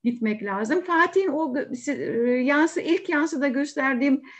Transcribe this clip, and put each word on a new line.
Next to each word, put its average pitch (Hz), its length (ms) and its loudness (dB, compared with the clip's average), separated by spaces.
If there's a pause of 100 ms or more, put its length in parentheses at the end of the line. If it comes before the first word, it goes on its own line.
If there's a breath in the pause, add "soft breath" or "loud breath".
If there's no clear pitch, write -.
gitmek 214 400 -2
lazım. 220 380 0
Fatih'in 349 460 2
o 285 280 -2
gö-, 254 200 -4
si-, 285 160 -6
e, 240 520 0
yansı, 302 380 2
ilk 339 280 0
yansıda 294 380 0
gösterdiğim 269 760 0 (180 loud breath)